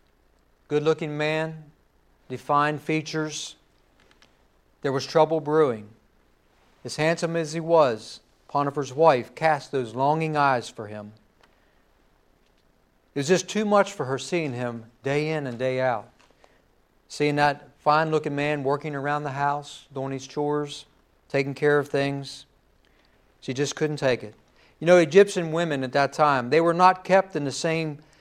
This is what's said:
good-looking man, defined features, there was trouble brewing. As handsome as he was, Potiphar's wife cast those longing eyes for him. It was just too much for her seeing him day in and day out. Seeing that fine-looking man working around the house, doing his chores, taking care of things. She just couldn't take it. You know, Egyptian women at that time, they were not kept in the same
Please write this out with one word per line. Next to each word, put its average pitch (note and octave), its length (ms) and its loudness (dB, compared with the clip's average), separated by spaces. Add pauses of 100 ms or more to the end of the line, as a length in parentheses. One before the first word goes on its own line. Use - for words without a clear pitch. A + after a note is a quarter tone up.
(680)
good-looking D3+ 500 -2
man, D#3 480 -4 (640)
defined D3 520 0
features, D#3 760 -6 (1300)
there C#3 100 -2
was C3 140 -4
trouble D#3+ 340 2
brewing. C#3+ 500 0 (960)
As A#2+ 100 -10
handsome E3 400 0
as D#3 180 -4
he E3 60 -6
was, D#3 600 2 (280)
Potiphar's C#3+ 460 -4
wife C#3+ 420 4
cast D#3 360 0
those B2 240 -4
longing D3+ 420 0
eyes C3+ 320 0
for G#2+ 180 -14
him. G#2 260 -14 (2000)
It C#3+ 60 -4
was C#3 80 -4
just F3 200 2
too G#3+ 180 -2
much G3+ 280 2
for C3+ 120 -6
her C3 120 -4
seeing D3+ 360 -4
him A#2+ 320 -8 (180)
day D3 260 -2
in D3+ 160 -4
and A#2+ 140 -8
day C3 200 -2
out. A#2+ 300 -2 (960)
Seeing D3 280 -2
that D3 340 0 (100)
fine-looking D#3 560 0
man D3 280 -2
working C#3+ 320 -4
around D3 280 -4
the C#3 80 -8
house, C#3+ 600 -6
doing C3+ 180 -6
his C3+ 140 -8
chores, D3 600 -4 (440)
taking C#3 240 -2
care D3 260 2
of C#3 80 -2
things. C#3 580 -4 (960)
She C3 120 -8
just C3+ 220 -2
couldn't D3+ 220 -2
take B2+ 260 0
it. G#2+ 100 -16 (460)
You D#3 80 -2
know, F3+ 100 8
Egyptian F3 540 4
women D#3 320 -2
at B2 100 -6
that C#3 180 2
time, C#3 380 2
they D3+ 100 4
were E3 140 4
not F#3 300 4
kept F#3+ 320 2
in D3 80 -2
the C3+ 80 -4
same D#3+ 480 -4 (220)